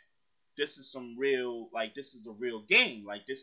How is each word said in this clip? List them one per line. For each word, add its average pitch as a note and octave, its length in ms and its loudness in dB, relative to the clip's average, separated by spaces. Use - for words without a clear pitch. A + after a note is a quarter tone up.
this D3 220 -2
is C3 120 -16
some B2 280 -10
real, B2 540 2
like, A2+ 220 0
this C#3 200 -10
is A2 120 -16
a A2+ 60 -10
real A2+ 300 -4
game. A#2 420 4
Like, G#2 220 -8
this C3+ 160 -6